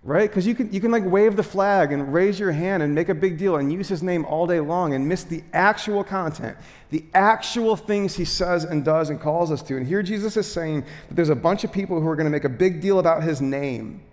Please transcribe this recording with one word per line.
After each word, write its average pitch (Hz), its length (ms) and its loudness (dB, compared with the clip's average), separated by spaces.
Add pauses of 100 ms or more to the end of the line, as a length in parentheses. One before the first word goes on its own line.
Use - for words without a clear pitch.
Right? 196 280 2
'Cause 190 160 0
you 233 80 0
can, 208 180 -4
you 190 80 -2
can, 233 80 0
like, 226 160 2
wave 202 300 4
the 208 80 0
flag 190 480 2
and 139 200 -2
raise 190 280 2
your 196 120 0
hand 175 300 0
and 147 140 0
make 170 140 0
a 190 40 2
big 170 240 0
deal 180 200 2
and 139 140 0
use 185 160 -4
his 175 140 -4
name 175 240 0
all 165 220 0
day 175 120 2
long 156 360 0
and 135 120 -2
miss 180 180 -2
the 165 180 -8 (100)
actual 202 500 2
content, 180 540 -6 (320)
the 160 240 -4
actual 220 600 2
things 202 400 -2
he 175 100 -2
says 175 380 0
and 156 200 -2
does 156 280 2
and 147 100 -6
calls 160 300 0
us 147 100 -2
to. 135 160 -6
And 131 80 -4
here 190 160 0
Jesus 208 360 -4
is 202 140 -2
saying 156 340 -4 (220)
that - 60 -14
there's 170 160 2
a 147 60 4
bunch 170 280 0
of 214 80 -4
people 190 300 -2
who 156 60 0
are 160 80 0
gonna 151 160 0
make 147 140 -2
a 139 40 2
big 165 320 0
deal 190 160 4
about 165 240 4
his 156 200 -2
name 135 600 -4 (120)